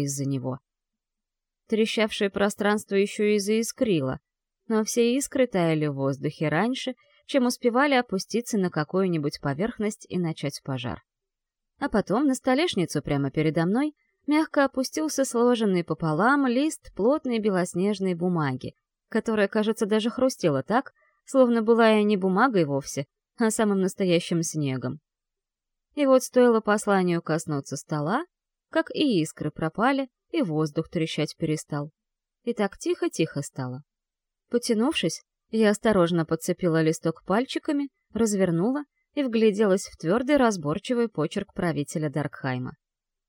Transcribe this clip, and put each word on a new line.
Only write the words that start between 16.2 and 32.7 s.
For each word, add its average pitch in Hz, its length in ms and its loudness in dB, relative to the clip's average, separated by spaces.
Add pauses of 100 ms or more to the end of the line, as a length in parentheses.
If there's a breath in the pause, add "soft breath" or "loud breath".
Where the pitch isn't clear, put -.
лист 269 480 -2
плотной 240 440 0
белоснежной 190 760 0
бумаги, 160 600 -2 (360)
которая, 214 380 0
кажется, 214 380 0
даже 214 240 0
хрустела 185 540 0
так, 240 300 -2 (320)
словно 240 360 4
была 220 320 6
и 214 100 4
не 208 140 2
бумагой 190 480 2
вовсе, 139 400 -4 (320)
а 220 140 2
самым 202 300 0
настоящим 175 640 0
снегом. 135 560 -4 (960)
И 294 100 0
вот 262 180 6
стоило 240 380 4
посланию 196 600 2
коснуться 151 560 -4
стола, 165 480 -4 (440)
как - 240 -4
и 226 280 0
искры 156 300 -6
пропали, 254 580 -2 (200)
и 339 120 -2
воздух 156 480 -2
трещать 160 480 -4
перестал. 156 540 -4 (520)
И 240 100 -4
так 208 240 -4